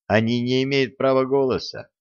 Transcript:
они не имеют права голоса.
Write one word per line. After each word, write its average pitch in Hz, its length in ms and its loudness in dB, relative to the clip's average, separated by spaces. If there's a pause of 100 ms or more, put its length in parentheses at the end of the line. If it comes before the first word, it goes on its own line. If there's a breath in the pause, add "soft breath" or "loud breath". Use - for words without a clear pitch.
они 113 340 2
не 127 220 0
имеют 135 340 -2
права 131 280 2
голоса. 131 680 -2 (100)